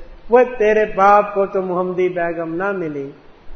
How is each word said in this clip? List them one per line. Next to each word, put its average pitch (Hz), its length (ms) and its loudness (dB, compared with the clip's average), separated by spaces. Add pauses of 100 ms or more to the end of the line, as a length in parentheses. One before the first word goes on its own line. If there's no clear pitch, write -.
(320)
وہ 240 80 6 (180)
تیرے 214 280 2 (100)
باپ 202 380 4
کو 196 120 0
تو 190 160 -4
محمدی 185 480 -2
بیگم 165 460 -6
نہ 196 160 -4
ملی۔ 151 400 -8 (440)